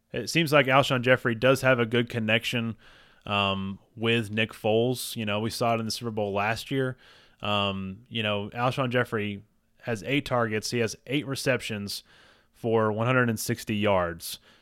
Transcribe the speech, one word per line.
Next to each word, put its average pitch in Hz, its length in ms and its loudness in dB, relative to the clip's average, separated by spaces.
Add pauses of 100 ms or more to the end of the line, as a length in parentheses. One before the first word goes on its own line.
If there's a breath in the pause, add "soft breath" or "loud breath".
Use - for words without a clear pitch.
(140)
it 117 160 -6
seems 156 240 2
like 143 140 6
Alshon 131 340 4
Jeffrey 127 320 4
does 127 280 4
have 131 180 4
a 117 80 4
good 120 220 0
connection, 113 680 0 (500 soft breath)
um, 98 540 -2 (160)
with 117 340 0
Nick 110 240 -2
Foles. 117 600 0
You 117 100 -6
know, 104 140 -2
we 113 100 -2
saw 120 240 0
it 113 60 0
in 113 60 -6
the 107 60 -4
Super 117 200 -6
Bowl 104 200 -4
last 104 380 -2
year. 131 260 -2 (460 soft breath)
Um, 101 680 -2
you 113 140 -6
know, 104 320 -2
Alshon 127 380 -2
Jeffrey 104 500 -2 (400)
has 110 240 -6
eight 143 200 0
targets. 110 440 -2
He 123 80 -2
has 113 180 0 (120)
eight 135 180 -4
receptions 113 800 -4 (500 soft breath)
for 110 380 2
one 113 160 0
hundred 127 240 4
and 110 80 -2
sixty - 360 -4
yards. 92 600 0 (240 soft breath)